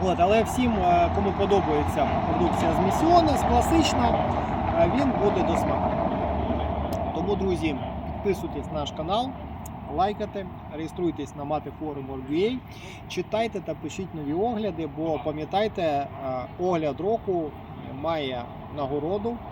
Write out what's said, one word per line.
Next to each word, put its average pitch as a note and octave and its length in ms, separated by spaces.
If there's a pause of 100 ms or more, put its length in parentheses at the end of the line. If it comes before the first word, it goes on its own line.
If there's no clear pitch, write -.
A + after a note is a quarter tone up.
От, F3 160
але G#3 240
всім, B3 280
е, F3 440
кому G3 160
подобається D#3 760 (220)
продукція - 440
з F#3 120
Місіонес, D#4 640
класична, B3 600 (720)
е, - 160
він C4+ 160 (120)
буде F#4+ 240
до - 100
смаку. - 340 (1200)
Тому, F#3 200
друзі, E3+ 400 (380)
підписуйтесь D#3+ 580
на D#3 80
наш C#3+ 120
канал, G3+ 380 (680)
лайкайте, G3+ 500 (280)
реєструйтесь D#3 600
на D3 80
Мати D3 360
Форум C#3+ 340
орг C3 180
ю D3+ 60
ей, A#3 220 (480)
читайте G#3+ 520
та D#3+ 140
пишіть E3 420
нові D3 180
огляди, F#3+ 640
бо D#3 260
пам'ятайте, D#3 580
е, C#3 260 (520)
огляд E3 400
року F3+ 520 (500)
має C#3+ 400 (360)
нагороду D#3+ 600 (140)